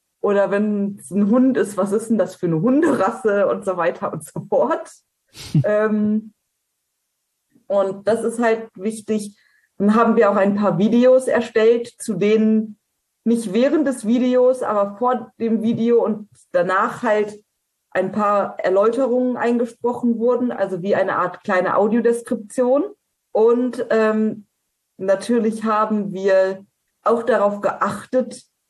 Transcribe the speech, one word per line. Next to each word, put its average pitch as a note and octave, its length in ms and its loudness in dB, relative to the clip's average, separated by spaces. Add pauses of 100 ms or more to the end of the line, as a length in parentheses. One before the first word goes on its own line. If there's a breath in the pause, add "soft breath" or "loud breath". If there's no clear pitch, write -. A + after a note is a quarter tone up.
(220)
Oder G3 300 0
wenn G3+ 480 -2
es - 100 -20
ein G3 200 0
Hund B3+ 280 4
ist, G#3 200 -2
was G3+ 140 -2
ist A3 180 -2
denn A3+ 80 0
das F3+ 180 -2
für - 120 -4
eine D#3+ 140 0
Hunderasse A3+ 840 0
und - 180 -4
so F#3 120 -4
weiter F3 360 -4
und D3+ 100 -10
so - 240 -12
fort. B3+ 460 -2
<laughs> - 80 -20 (640 loud breath)
Ähm, G#3+ 680 0 (1300)
und G3 400 -2
das A3+ 160 0
ist A#3 160 -4
halt A3+ 360 -2
wichtig. G#3+ 600 -6 (400 soft breath)
Dann G3+ 160 2
haben A3+ 220 4
wir G#3 160 4
auch G3+ 40 2
ein G3+ 200 2
paar G3 220 0
Videos A#3+ 500 4
erstellt, A#3 720 2
zu G#3+ 160 -6
denen A3 640 2 (440)
nicht A3+ 300 -2
während C#4 320 2
des B3+ 220 -4
Videos, B3+ 560 2
aber G3+ 340 -2
vor B3 420 -2
dem A3+ 220 0
Video A3+ 420 2
und G#3 260 -4 (240)
danach F#3 500 0
halt G#3 400 -2 (480)
ein F#3+ 200 -2
paar G3+ 480 0
Erläuterungen A#3 760 0
eingesprochen A#3 800 -2
wurden, A#3+ 340 0
also F#3+ 300 -4
wie G3 140 0
eine F#3+ 220 0
Art F3 260 -4
kleine F#3 340 0
Audiodeskription. A#3 1080 0 (460)
Und, A#3+ 580 2
ähm, A3 580 0 (500)
natürlich G#3+ 640 0
haben G#3+ 500 0
wir F#3+ 520 2 (380)
auch A#3 200 0
darauf G3+ 380 0
geachtet, - 840 -4 (260)